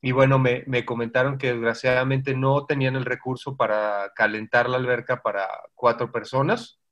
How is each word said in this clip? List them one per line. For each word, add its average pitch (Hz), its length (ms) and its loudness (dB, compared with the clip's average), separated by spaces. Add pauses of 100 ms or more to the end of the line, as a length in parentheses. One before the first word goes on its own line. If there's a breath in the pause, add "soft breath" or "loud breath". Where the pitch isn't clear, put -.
Y 131 60 0
bueno, 135 300 6
me, 127 260 2
me 123 180 0
comentaron 127 540 0
que 131 140 -2
desgraciadamente 127 840 0
no 135 320 2
tenían 131 300 0
el 127 80 -2
recurso 131 520 -6
para 107 600 -2
calentar 110 520 0
la 127 80 0
alberca 123 460 -2
para 98 240 -2 (300)
cuatro 120 340 2
personas. 139 720 -2 (120)